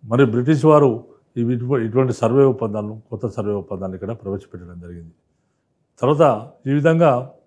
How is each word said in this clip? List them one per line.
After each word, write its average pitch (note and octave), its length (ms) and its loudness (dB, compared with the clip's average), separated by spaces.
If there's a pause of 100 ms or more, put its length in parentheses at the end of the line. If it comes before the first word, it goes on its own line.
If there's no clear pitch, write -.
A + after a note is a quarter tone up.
మరి B2 220 2
బ్రిటిష్ B2 380 0
వారు C#3+ 400 4 (320)
ఇవి A#2+ 180 -2
ఇటువ-, B2 260 -4
ఇటువంటి A#2 320 0
సర్వే A#2 320 2
ఒప్పందాలను, G#2+ 680 -4
కొత్త A#2 160 -10
సర్వే G#2 260 -6
ఒప్పందాలను F#2+ 420 -8
ఇక్కడ F#2+ 180 -10
ప్రవేశపెట్టడం F2+ 680 -12
జరిగింది. E2+ 320 -18 (920)
తర్వాత C#3 480 2 (160)
ఈ C3+ 60 -2
విధంగా D3 640 2 (120)